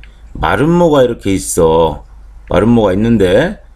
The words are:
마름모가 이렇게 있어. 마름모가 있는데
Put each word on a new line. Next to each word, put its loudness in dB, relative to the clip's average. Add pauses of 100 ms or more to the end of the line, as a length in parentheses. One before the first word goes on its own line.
(340)
마름모가 0
이렇게 -2
있어. -2 (460)
마름모가 2
있는데 0 (180)